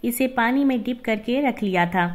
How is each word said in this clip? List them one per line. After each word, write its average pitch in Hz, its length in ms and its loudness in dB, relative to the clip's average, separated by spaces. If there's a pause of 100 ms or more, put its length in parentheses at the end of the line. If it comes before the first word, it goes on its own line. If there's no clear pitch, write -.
इसे 247 260 0
पानी 254 340 2
में 254 200 2
डिप 240 220 -6
करके 226 360 -2
रख 240 220 -2
लिया 185 240 2
था। 175 280 0